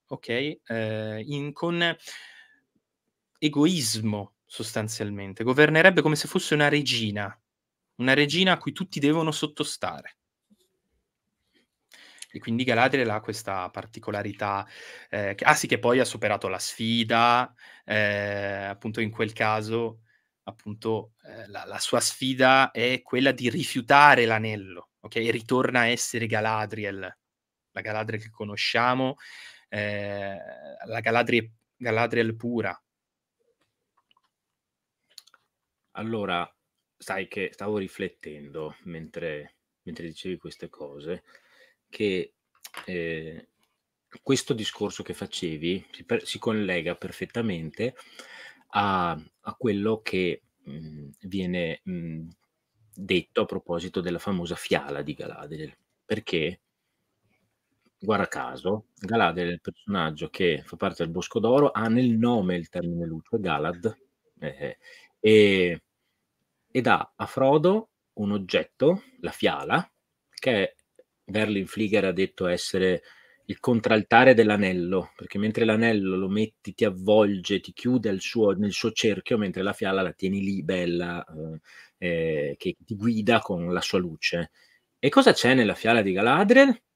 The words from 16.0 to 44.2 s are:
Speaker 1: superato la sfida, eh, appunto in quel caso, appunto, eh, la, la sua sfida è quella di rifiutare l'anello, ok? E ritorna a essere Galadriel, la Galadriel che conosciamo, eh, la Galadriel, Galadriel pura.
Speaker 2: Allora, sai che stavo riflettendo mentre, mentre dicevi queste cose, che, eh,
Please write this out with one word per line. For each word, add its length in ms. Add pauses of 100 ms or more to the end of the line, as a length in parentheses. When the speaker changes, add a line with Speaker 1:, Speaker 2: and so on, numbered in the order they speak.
Speaker 1:
superato 420
la 140
sfida, 920 (320)
eh, 840
appunto 320
in 100
quel 220
caso, 720 (420)
appunto, 680 (100)
eh, 240
la, 160
la 160
sua 200
sfida 680
è 320
quella 300
di 180
rifiutare 760
l'anello, 640 (100)
ok? 160
E 160
ritorna 480
a 80
essere 380
Galadriel, 920 (540)
la 80
Galadriel 420
che 80
conosciamo, 880 (520)
eh, 680 (500)
la 140
Galadriel, 500 (260)
Galadriel 600
pura. 440 (3000)
Speaker 2:
Allora, 560 (480)
sai 320
che 240
stavo 260
riflettendo 1080
mentre, 720 (260)
mentre 240
dicevi 300
queste 320
cose, 560 (640)
che, 460 (520)
eh, 640 (760)